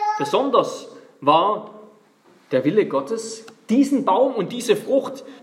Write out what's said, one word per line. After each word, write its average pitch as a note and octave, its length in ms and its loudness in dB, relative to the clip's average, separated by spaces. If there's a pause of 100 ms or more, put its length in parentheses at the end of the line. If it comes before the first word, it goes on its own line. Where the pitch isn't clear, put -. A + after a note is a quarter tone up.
(180)
Besonders - 680 0 (320)
war E3 500 2 (800)
der B2+ 140 0
Wille F#3 220 2
Gottes, C3+ 600 -6 (240)
diesen C4+ 340 2
Baum A#3+ 300 2
und A3 180 -4
diese A3+ 240 0
Frucht - 480 -2 (180)